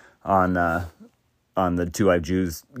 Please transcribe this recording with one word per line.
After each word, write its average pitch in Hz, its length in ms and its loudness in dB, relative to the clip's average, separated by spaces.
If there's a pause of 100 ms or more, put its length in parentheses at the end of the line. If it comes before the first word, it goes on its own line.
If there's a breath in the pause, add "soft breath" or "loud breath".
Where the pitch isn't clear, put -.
(240 soft breath)
on, 92 320 2
uh, 85 300 0 (720)
on 90 200 0
the 87 80 -2
Two 87 200 -2
Live 87 160 4
Jews 87 420 -4 (180)